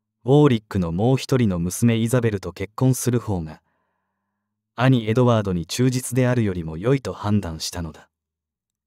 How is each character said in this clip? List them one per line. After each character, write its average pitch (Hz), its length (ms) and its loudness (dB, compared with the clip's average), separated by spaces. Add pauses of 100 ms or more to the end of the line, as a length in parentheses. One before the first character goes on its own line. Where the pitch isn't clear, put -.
(260)
ウ 120 40 -4
ォ 147 160 8
ー - 40 6
リ 117 100 2
ッ - 80 -10
ク 101 120 -2
の 85 120 -2
も 110 220 0
う 131 40 2
一 - 200 -2
人 120 100 2
の 90 120 0
娘 113 380 0
イ 113 120 0
ザ 127 100 2
ベ 117 120 0
ル 98 100 -4
と 85 100 -8
結 - 240 -10
婚 131 180 2
す - 160 -2
る 120 100 0
方 92 220 -4
が、 78 200 -12 (1120)
兄 120 340 2
エ 110 40 0
ド 123 120 4
ワ 117 140 4
ー 104 40 -2
ド 95 100 -4
に 85 120 -4
忠 131 240 0
実 123 240 -6
で 127 140 2
あ 123 80 0
る 117 80 2
よ 98 100 -2
り 87 100 -6
も 80 140 -10
良 113 160 0
い 135 80 0
と 90 120 -8
判 104 260 0
断 80 220 -8
し - 100 -8
た 87 100 -10
の 78 120 -10
だ。 - 160 -20 (760)